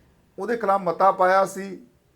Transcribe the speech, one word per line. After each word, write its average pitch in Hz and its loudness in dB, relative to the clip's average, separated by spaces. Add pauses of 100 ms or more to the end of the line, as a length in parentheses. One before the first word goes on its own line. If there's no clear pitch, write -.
(380)
ਉਹਦੇ 196 -4
ਖਿਲਾਫ 196 0
ਮਤਾ 180 2
ਪਾਇਆ 185 2
ਸੀ 185 -8 (500)